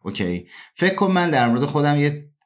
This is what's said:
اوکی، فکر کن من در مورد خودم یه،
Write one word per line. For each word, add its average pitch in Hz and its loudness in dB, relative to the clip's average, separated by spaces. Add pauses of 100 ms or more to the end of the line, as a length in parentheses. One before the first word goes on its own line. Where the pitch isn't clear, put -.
اوکی، 90 -6 (280)
فکر 190 0
کن 190 0
من 175 0
در 127 2
مورد 120 2
خودم 147 0
یه، 147 0 (220)